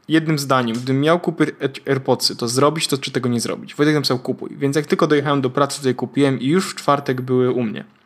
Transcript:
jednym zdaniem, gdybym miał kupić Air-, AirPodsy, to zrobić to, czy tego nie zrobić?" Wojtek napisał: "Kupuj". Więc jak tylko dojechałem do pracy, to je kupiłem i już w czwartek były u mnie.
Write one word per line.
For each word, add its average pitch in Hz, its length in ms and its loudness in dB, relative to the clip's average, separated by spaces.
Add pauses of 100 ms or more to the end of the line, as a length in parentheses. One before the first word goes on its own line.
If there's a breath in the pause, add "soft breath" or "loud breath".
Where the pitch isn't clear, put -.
jednym 160 300 2
zdaniem, 131 380 0
gdybym 131 240 0
miał 160 200 4
kupić 160 280 0
Air-, - 420 -6
AirPodsy, 135 460 0
to 120 120 -4
zrobić 147 380 2
to, 139 120 0
czy 135 120 -8
tego 127 180 -2
nie 120 120 0
zrobić?" - 340 -8
Wojtek 151 200 2
napisał: 135 240 0
"Kupuj". - 380 -8
Więc 139 200 0
jak 151 100 -2
tylko 180 200 2
dojechałem 143 340 2
do 127 100 0
pracy, 143 320 -2
to 135 60 0
je 123 60 2
kupiłem 135 460 0
i 123 60 -4
już 180 240 0
w - 40 -10
czwartek 139 460 0
były 127 300 2
u 123 120 0
mnie. 107 220 -6 (220)